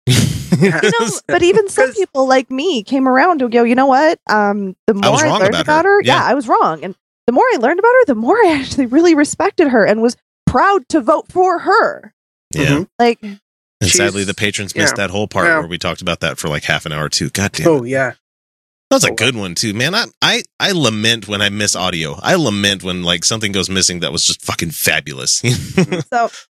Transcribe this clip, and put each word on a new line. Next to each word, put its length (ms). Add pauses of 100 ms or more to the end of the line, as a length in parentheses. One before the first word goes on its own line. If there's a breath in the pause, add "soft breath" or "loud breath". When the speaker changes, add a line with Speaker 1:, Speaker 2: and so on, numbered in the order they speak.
Speaker 1:
<laughs> 160 (360)
Speaker 2:
Yeah. 220
Speaker 3:
You 180
know, 100 (180)
but 160
even 260
some 180
Speaker 2:
'Cause 80
Speaker 3:
people 320
like 220
me 320
came 260
around 320
to 100
go, 140
"You 120
know 100
what? 320 (100)
Um, 480 (120)
the 60 (100)
Speaker 1:
I 60
was 120
Speaker 3:
more 80
I 40
Speaker 1:
wrong 80
Speaker 3:
learned 120
Speaker 1:
about 100
Speaker 3:
about 220
Speaker 1:
her. 120
Speaker 3:
her, 60
yeah. 120
Speaker 1:
Yeah. 100
Speaker 3:
I 80
was 140
wrong." 360
And 120 (320)
the 60
more 100 (100)
I 40
learned 220
about 120
her, 160
the 80
more 220
I 220
actually 280
really 260
respected 540
her 180
and 160
was 140 (320)
proud 420
to 120
vote 280
for 300
her. 540 (420)
Speaker 1:
Yeah. 100
Speaker 2:
Mm-hmm. 180 (140)
Speaker 3:
Like, 240
Speaker 1:
And 160 (440)
sadly, 400
Speaker 2:
She's 60
Speaker 1:
the 60
patrons 400
missed 240
Speaker 2:
Yeah. 80
Speaker 1:
that 60
whole 160
part 200
Speaker 2:
Yeah. 120
Speaker 1:
where 80
we 100
talked 240
about 200
that 180
for, 80
like, 160
half 240
an 60
hour, 160
too. 200
God 220
damn 160
Speaker 2:
Oh, 160
Speaker 1:
it. 60
Speaker 2:
yeah. 240 (760)
Speaker 1:
That 60
was 80
a 80
Speaker 2:
Oh, 40
Speaker 1:
good 200
one, 180
too, 220
man. 180
I, 120 (180)
I, 200 (160)
I 120
lament 560
when 140
I 80
miss 260
audio. 480
I 120
lament 480
when, 200
like, 220
something 260
goes 180
missing 300
that 140
was 100
just 180
fucking 300
fabulous. 680
<laughs> 720
Speaker 3:
So 180 (260 loud breath)